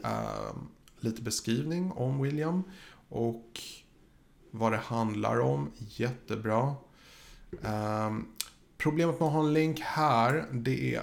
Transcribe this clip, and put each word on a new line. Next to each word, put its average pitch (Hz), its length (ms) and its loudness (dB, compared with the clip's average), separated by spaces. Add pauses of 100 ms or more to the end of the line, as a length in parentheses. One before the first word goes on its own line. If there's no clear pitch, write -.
ehm, 110 640 -4 (320)
lite 113 220 -2
beskrivning 151 680 -2
om 135 300 0
William. 156 400 0 (460)
Och 113 520 -4 (920)
vad 110 220 2
det 110 60 2
handlar 113 640 0
om. 143 380 2
Jättebra. 113 960 0 (880)
Ehm, 107 640 -2 (520)
problemet 160 420 2
med 165 60 4
att 147 60 2
ha 156 80 4
en 151 120 4
länk 156 280 2
här, 139 720 2
det 127 420 0
är 110 80 -2